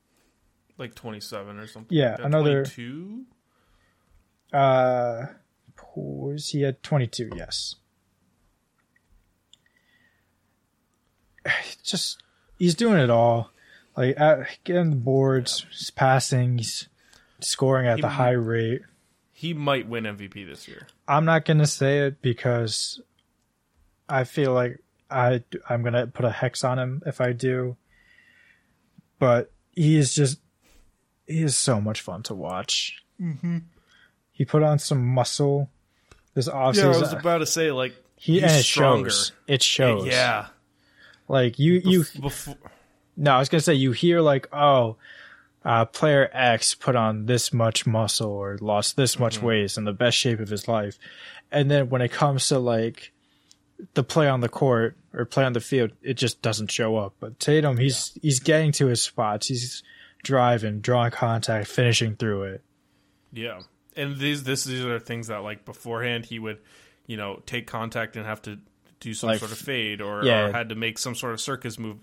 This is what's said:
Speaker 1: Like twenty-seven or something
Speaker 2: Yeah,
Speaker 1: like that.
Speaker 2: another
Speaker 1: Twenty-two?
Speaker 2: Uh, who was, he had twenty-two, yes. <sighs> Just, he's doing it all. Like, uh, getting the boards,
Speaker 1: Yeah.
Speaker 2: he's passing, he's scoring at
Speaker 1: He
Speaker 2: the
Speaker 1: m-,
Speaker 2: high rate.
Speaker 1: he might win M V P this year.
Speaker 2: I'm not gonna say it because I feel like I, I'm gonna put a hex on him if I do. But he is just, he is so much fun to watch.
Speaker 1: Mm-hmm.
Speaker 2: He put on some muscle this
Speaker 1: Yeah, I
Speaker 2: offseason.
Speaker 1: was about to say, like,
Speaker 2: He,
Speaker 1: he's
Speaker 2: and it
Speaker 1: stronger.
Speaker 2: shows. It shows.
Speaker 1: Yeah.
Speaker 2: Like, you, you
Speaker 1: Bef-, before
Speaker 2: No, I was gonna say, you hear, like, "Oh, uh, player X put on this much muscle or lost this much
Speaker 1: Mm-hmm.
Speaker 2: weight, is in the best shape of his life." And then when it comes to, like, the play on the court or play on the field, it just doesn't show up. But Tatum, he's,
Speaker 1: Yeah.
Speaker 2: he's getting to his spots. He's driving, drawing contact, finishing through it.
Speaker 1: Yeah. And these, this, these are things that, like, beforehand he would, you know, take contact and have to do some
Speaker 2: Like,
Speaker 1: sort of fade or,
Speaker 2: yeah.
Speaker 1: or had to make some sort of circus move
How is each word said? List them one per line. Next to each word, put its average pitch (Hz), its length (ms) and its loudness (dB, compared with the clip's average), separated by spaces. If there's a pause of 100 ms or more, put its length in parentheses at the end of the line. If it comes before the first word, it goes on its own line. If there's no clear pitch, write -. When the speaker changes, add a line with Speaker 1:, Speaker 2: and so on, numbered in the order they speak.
(800)
Speaker 1:
Like 123 160 -12
twenty-seven 104 640 -12
or 110 80 -14
something 113 300 -6
Speaker 2:
Yeah, 139 160 4
Speaker 1:
like 101 60 -8
that. 120 80 -8
Speaker 2:
another 147 380 2
Speaker 1:
Twenty-two? 160 600 -14 (1300)
Speaker 2:
Uh, 127 720 2 (680)
who - 60 -12
was, 143 500 -10
he 143 120 0
had 135 200 -2
twenty-two, 123 540 -2
yes. - 400 -10 (3750)
<sighs> - 380 -6
Just, - 400 -6 (360)
he's 175 160 4
doing 220 240 4
it 127 120 4
all. 117 400 4 (460)
Like, 127 240 0
uh, 151 240 6 (200)
getting 175 260 2
the 143 60 2
boards, 131 680 0
Speaker 1:
Yeah. - 120 -20
Speaker 2:
he's - 140 -12
passing, 127 680 2
he's - 300 -8 (520)
scoring 131 460 0
at 117 100 2
Speaker 1:
He 143 60 -2
Speaker 2:
the 123 60 0
Speaker 1:
m-, 143 60 -4
Speaker 2:
high 127 160 2
rate. 117 520 -2 (500)
Speaker 1:
he 165 220 -8
might 143 340 -2
win 113 180 -6
M 104 100 -8
V 101 120 -14
P 98 160 -16
this 76 220 -18
year. - 200 -20 (200)
Speaker 2:
I'm 147 180 2
not 160 200 2
gonna 151 220 4
say 143 400 2
it 139 140 -6
because 120 800 -2 (1080)
I 131 160 2
feel 135 280 0
like 123 280 0 (300)
I, 123 340 2 (240)
I'm 120 140 0
gonna 120 260 0
put 123 160 -4
a 117 60 2
hex - 340 -4
on 127 140 0
him 127 280 -6
if - 140 -6
I 123 120 0
do. 127 440 -4 (1400)
But 120 320 2 (200)
he 156 240 4
is 143 180 2
just, 143 260 0 (840)
he 160 160 -2
is 143 140 0
so 117 240 2
much 107 200 -4
fun 98 240 -12
to 110 100 -10
watch. 92 720 -6 (160)
Speaker 1:
Mm-hmm. 170 380 -4 (720)
Speaker 2:
He - 120 0
put 151 200 2
on 151 160 2
some 127 260 -2
muscle 139 640 0 (640)
this 127 140 -2
Speaker 1:
Yeah, - 60 -8
I - 20 -6 (160)
Speaker 2:
offseason. 185 280 6
Speaker 1:
was 156 120 0
about 170 260 0
to 156 80 -2
say, 160 240 0
like, 127 240 -2 (220)
Speaker 2:
He, - 180 2
Speaker 1:
he's 185 80 4
Speaker 2:
and 170 100 6
it 139 120 6
Speaker 1:
stronger. 127 460 4
Speaker 2:
shows. - 220 -2 (140)
It 139 160 2
shows. 113 440 2
Speaker 1:
Yeah. 120 400 0 (840)
Speaker 2:
Like, 127 320 0
you, 165 140 6 (100)
you 185 160 6
Speaker 1:
Bef-, 147 200 -4
before 139 360 -8 (600)
Speaker 2:
No, 143 180 4
I 127 40 6
was 135 100 2
gonna 165 120 2
say, 160 140 4
you 131 180 2
hear, 170 280 2
like, 143 320 4
"Oh, 135 440 4 (680)
uh, 117 220 2
player 139 460 2
X 123 420 2
put 127 220 -2
on 110 300 0
this 120 260 0
much 113 340 0
muscle 110 460 -2
or 101 280 -8
lost 104 360 -2
this 131 220 0
much 113 180 0
Speaker 1:
Mm-hmm. 110 100 -4
Speaker 2:
weight, 110 180 2
is 98 140 -6
in 107 60 -6
the 104 80 -4
best 117 260 2
shape 113 220 0
of 107 80 -8
his 104 180 -8
life." 107 320 -4 (540)
And 143 180 2
then 143 180 2
when 127 140 0
it 123 80 0
comes 139 380 0
to, 139 100 2
like, 117 540 -2 (800)
the 147 80 2
play 147 260 2
on 131 120 0
the 120 80 -2
court 117 480 0 (180)
or 127 100 -4
play 135 200 0
on 131 80 0
the 117 80 -2
field, 120 320 -2 (100)
it 135 120 -6
just - 280 -4
doesn't 107 300 -4
show 110 240 -2
up. 101 240 -4
But 113 180 -16
Tatum, 147 400 2
he's, 131 380 0
Speaker 1:
Yeah. - 60 -18
Speaker 2:
he's 139 180 2
getting 156 320 4
to 143 160 2
his 120 120 0
spots. 107 460 -2
He's 127 360 -6 (420)
driving, 120 560 2
drawing 120 320 2
contact, 113 560 -2
finishing 113 480 2
through 104 280 -2
it. 95 200 -12 (680)
Speaker 1:
Yeah. 113 280 -10 (360)
And 143 220 -8
these, 143 240 -4
this, 135 220 -4
these 127 200 -6
are 120 140 -4
things 117 300 -10
that, 107 100 -8
like, 104 260 -12
beforehand 117 640 -8
he 117 140 -12
would, 107 180 -10 (480)
you 113 100 -12
know, 101 300 -10
take 120 220 -8
contact 113 480 -8
and 110 100 -10
have 107 160 -10
to 104 160 -14 (420)
do 113 140 -12
some 113 140 -4
Speaker 2:
Like, 110 120 2
Speaker 1:
sort 107 120 -10
of 110 60 -14
fade 107 420 -6
or, 104 240 -6
Speaker 2:
yeah. 110 220 4
Speaker 1:
or 101 60 -2
had 117 180 -6
to 110 40 -8
make 113 240 -6
some 123 160 -8
sort 117 180 -8
of 110 80 -8
circus 127 380 -8
move 110 240 -12